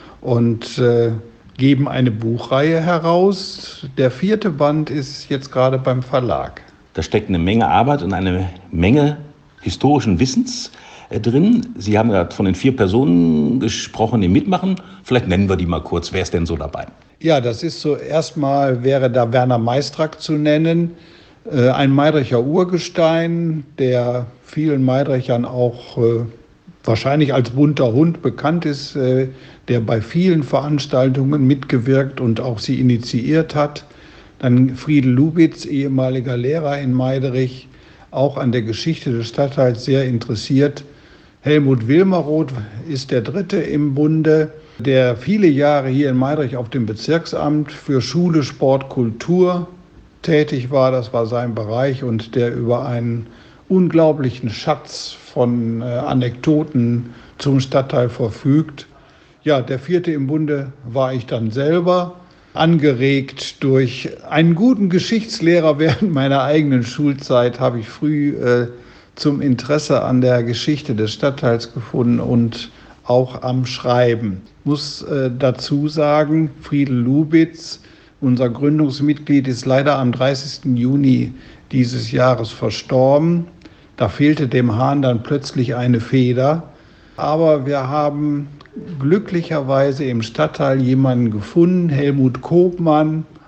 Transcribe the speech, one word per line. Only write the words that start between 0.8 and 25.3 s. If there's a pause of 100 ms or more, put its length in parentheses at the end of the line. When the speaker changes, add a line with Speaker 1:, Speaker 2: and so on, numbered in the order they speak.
Speaker 1:
geben
eine
Buchreihe
heraus. (120)
Der
vierte
Band
ist
jetzt
gerade
beim
Verlag. (320)
Speaker 2:
Da
steckt
eine
Menge
Arbeit
und
eine (220)
Menge (420)
historischen
Wissens, (380)
äh,
drin. (100)
Sie
haben
gerade
von
den
vier
Personen
gesprochen,
die
mitmachen. (240)
Vielleicht
nennen
wir
die
mal
kurz.
Wer
ist
denn
so
dabei? (320)
Speaker 1:
Ja,
das
ist
so,
erstmal
wäre
da
Werner
Meistrack
zu
nennen, (600)
äh,
ein
Meidricher
Urgestein, (160)
der (160)
vielen
Meidrichern